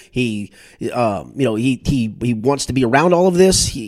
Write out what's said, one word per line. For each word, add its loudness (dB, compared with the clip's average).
He, -6
um, -4
you 0
know, 0
he, -2
he, 0
he 0
wants -2
to -8
be 0
around 2
all 4
of 0
this." 4
He, -8